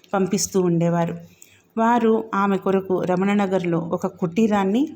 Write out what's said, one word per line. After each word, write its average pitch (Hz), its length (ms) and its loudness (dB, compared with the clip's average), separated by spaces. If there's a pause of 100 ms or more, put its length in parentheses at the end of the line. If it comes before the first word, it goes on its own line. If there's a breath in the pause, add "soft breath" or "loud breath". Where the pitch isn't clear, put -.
(140)
పంపిస్తూ 190 460 -2
ఉండేవారు. 170 560 0 (600 loud breath)
వారు 226 460 2 (100)
ఆమె 196 220 2
కొరకు 190 460 0
రమణనగర్లో 185 760 0
ఒక 170 280 -4
కుటీరాన్ని 202 880 0